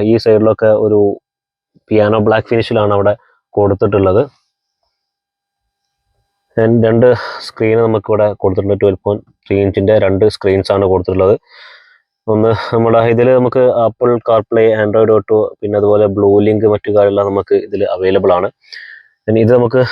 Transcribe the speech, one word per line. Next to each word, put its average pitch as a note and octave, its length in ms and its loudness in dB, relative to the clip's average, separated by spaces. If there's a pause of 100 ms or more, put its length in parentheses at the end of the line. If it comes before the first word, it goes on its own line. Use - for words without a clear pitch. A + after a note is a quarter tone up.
(120)
ഈ - 20 4 (120)
സൈഡിലൊക്കെ A2 460 2 (140)
ഒരു G#2 140 0 (880)
പിയാനോ G#2+ 380 2
ബ്ലാക്ക് A2 240 0
ഫിനിഷിലാണ് A2 460 -2
അവിടെ G2+ 160 0 (440)
കൊടുത്തിട്ടുള്ളത്. G2 640 0 (2500)
And A2+ 260 2
രണ്ട് A#2 220 4 (380)
സ്ക്രീൻ A2 400 -2
നമുക്കിവിടെ G#2+ 400 -2 (160)
കൊടുത്തിട്ടുണ്ട്. G2 400 -2
ട്വൽവ് G2 240 0
പോയിന്റ് G#2 180 -4 (220)
ത്രീ G2 160 -2
ഇഞ്ചിൻ്റെ G2 320 0 (100)
രണ്ട് G2 300 0
സ്ക്രീൻസ് G2 400 -2
ആണ് G2 180 0
കൊടുത്തിട്ടുള്ളത്. F#2 420 0 (1000)
ഒന്ന് A2 160 0 (220)
നമ്മുടെ A2+ 280 0 (120)
ഇതിൽ A#2 160 0 (100)
നമുക്ക് B2+ 240 0 (220)
Apple A#2+ 300 -2 (140)
CarPlay, A2+ 380 0 (180)
Android G#2+ 320 0
Auto, G#2+ 220 0 (220)
പിന്നെ G#2 200 -6
അതുപോലെ G#2 260 2 (100)
Blue G2+ 160 2 (140)
Link G#2+ 180 0 (100)
മറ്റു G#2 220 -6
കാര്യങ്ങളെല്ലാം G2+ 340 0
നമുക്ക് G2 260 -2 (120)
ഇതിൽ G2 140 -8 (120)
അവൈലബിൾ F#2+ 440 0
ആണ്. F2+ 100 -2 (840)
ഇനി A2 160 0
ഇത് A#2 120 2
നമുക്ക് A#2+ 240 0 (100)